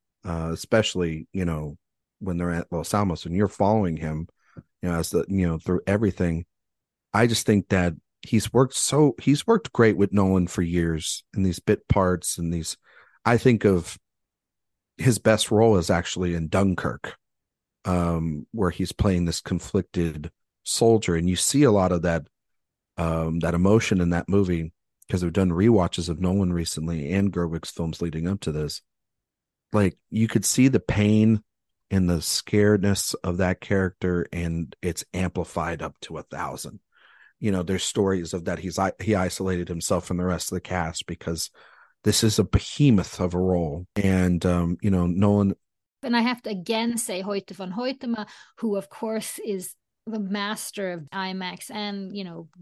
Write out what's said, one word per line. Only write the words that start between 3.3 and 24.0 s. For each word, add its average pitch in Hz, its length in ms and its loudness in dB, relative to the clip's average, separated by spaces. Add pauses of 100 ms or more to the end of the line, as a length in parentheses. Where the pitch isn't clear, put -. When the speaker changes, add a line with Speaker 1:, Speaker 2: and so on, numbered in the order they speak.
Speaker 1:
you're 101 120 2
following 101 500 0
him, 78 300 -6 (540)
you 90 80 -4
know, 85 60 -2
as 82 160 -4
the, - 160 0
you 95 200 0
know, 82 100 -2
through 90 300 -2
everything." 92 580 0 (680)
I 110 120 4
just 117 200 -2
think 104 240 2
that 90 240 2 (280)
he's - 320 -2
worked 127 220 2
so, 143 460 2
he's 143 260 2
worked - 240 2
great 110 260 4
with 95 160 2
Nolan 95 340 4
for - 140 -4
years 82 600 -2 (120)
in 98 80 0
these 92 160 0
bit - 280 0
parts 92 500 2
and 85 160 -4
these, 82 240 -6 (480)
I 120 120 6
think 117 280 4
of 92 320 2 (1000)
his 117 220 2
best - 320 4
role 110 260 6
is 82 120 0
actually 90 460 0
in 80 140 -4
Dunkirk, 92 680 -2 (680)
um, 82 640 0
where 98 200 0
he's 92 200 -6
playing 90 340 2
this 82 160 -4
conflicted 85 920 -4 (320)
soldier. 113 520 2
And 85 140 0
you 92 60 0
see - 280 2
a 127 80 6
lot 92 200 4
of 87 100 0
that, 82 260 -2 (720)
um, 82 420 -2
that 82 140 -2
emotion 98 480 4